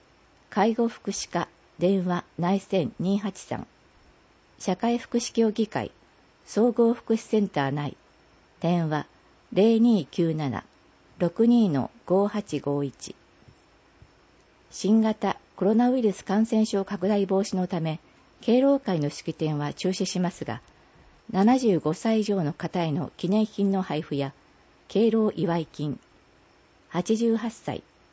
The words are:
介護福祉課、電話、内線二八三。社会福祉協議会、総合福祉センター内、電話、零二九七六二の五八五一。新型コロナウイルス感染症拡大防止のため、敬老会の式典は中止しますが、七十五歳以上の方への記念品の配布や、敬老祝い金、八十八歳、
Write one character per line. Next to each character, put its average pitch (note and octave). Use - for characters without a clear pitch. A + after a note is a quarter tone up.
介 A3
護 A#3
福 -
祉 -
課、 -
電 F#3
話、 F3
内 F#3
線 E3
二 G3
八 G3
三。 -
社 F#3
会 A#3+
福 -
祉 -
協 A3+
議 G#3+
会、 -
総 A#3
合 A#3
福 -
祉 -
セ A3
ン G3+
タ C#3
ー -
内、 D3
電 E3
話、 D3+
零 A3
二 A3
九 E3
七 C#3
六 F#3
二 A#3
の C#3
五 G3
八 G3
五 C#3+
一。 -
新 G#3+
型 G#3+
コ -
ロ G#3+
ナ A#3+
ウ C4
イ B3
ル G#3
ス -
感 G#3
染 A3
症 G3
拡 F#3+
大 G#3
防 F#3+
止 F#3+
の F3+
た F3
め、 D#3+
敬 B3
老 C#4
会 F3+
の C#3+
式 -
典 D#3
は D3
中 -
止 F#3
し F3+
ま F3+
す -
が、 A2+
七 G#3+
十 G#3+
五 D#3
歳 A3
以 G#3
上 G3
の C#3+
方 F3
へ D#3+
の C#3
記 F3
念 G#3+
品 G3+
の F#3+
配 D#3
布 D3+
や、 C#3
敬 A3
老 A3
祝 E3
い D#3+
金、 D3
八 F3+
十 A3+
八 A3
歳、 -